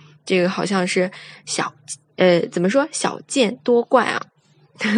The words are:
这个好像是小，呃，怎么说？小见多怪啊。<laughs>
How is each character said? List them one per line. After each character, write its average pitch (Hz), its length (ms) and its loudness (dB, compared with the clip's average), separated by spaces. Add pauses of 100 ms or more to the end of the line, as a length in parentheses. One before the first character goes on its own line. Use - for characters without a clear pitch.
(240)
这 185 160 0
个 175 80 2
好 185 160 -4
像 185 240 -2
是 185 220 0 (340)
小， - 300 -6 (420)
呃， 180 300 4
怎 180 160 -4
么 185 80 2
说？ 277 200 0
小 - 380 -6
见 247 340 0
多 240 200 2
怪 233 240 2
啊。 - 160 -4 (540)
<laughs> - 40 -14 (180)